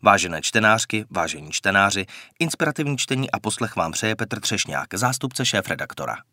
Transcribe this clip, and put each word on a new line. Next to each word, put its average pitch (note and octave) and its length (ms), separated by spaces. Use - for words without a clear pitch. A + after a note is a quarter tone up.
Vážené F#2 400
čtenářky, A2 680
vážení D#2 420
čtenáři, G2 540
inspirativní D3+ 580
čtení C3 340
a - 80
poslech - 360
vám E2 160
přeje A2 240
Petr G#2+ 240
Třešňák, C#2+ 540
zástupce B2+ 520
šéfredaktora. C#2+ 720